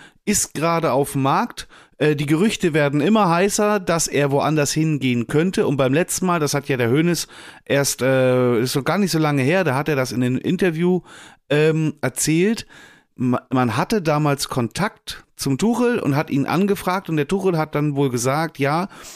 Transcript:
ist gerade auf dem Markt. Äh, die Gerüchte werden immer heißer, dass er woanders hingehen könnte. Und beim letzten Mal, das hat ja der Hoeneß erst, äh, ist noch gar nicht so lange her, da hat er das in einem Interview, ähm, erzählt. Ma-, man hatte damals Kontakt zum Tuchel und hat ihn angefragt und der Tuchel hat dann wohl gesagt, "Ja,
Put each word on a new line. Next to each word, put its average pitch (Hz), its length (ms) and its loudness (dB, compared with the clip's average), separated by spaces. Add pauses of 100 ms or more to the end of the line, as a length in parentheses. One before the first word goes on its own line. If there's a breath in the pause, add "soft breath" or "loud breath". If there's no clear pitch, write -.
(240 loud breath)
ist - 300 -2
gerade 165 400 0
auf 139 180 0
dem 135 120 -2
Markt. 175 440 -2 (300 loud breath)
Äh, 151 180 2
die 147 100 -4
Gerüchte 165 480 2
werden 147 260 2
immer 196 300 4
heißer, 208 500 2
dass 170 280 -2
er 139 240 0
woanders 143 400 0
hingehen 131 560 0
könnte. 180 400 0
Und 139 100 0
beim 131 160 2
letzten 180 320 -2
Mal, 175 140 0
das 147 140 -2
hat 143 140 -4
ja 139 100 -2
der 120 120 0
Hoeneß 160 380 0 (360 loud breath)
erst, - 380 0
äh, 127 580 2
ist 123 160 -2
noch 139 80 -2
gar 156 140 0
nicht 196 140 0
so 165 80 0
lange 147 240 0
her, 180 200 2
da 139 120 0
hat 147 120 -4
er 151 80 0
das 127 160 -2
in 123 120 -2
einem 127 140 0
Interview, 175 640 0 (480 loud breath)
ähm, 156 520 2
erzählt. 165 640 0 (500 loud breath)
Ma-, 123 360 -2
man 123 260 0
hatte 202 240 0
damals 147 480 0
Kontakt - 760 -6 (100)
zum 135 220 -2
Tuchel 233 420 0
und 139 160 0
hat 156 160 -2
ihn 139 160 0
angefragt 185 640 -2
und 160 80 -2
der 143 100 0
Tuchel 190 300 0
hat 156 180 -2
dann 147 200 0
wohl 139 140 2
gesagt, 131 480 -2
"Ja, 151 320 -2 (260 loud breath)